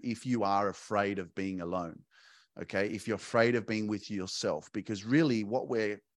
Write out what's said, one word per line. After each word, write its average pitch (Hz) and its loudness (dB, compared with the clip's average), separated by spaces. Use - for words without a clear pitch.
if 117 -4
you 120 2
are 101 4
afraid 101 0
of 87 -8
being 95 -4
alone. 87 -4
Okay. 101 0
If - -6
you're 110 0
afraid 117 4
of 110 -2
being 110 -2
with 104 -4
yourself, 95 -2
because 101 -6
really 123 4
what 117 -2
we're 107 0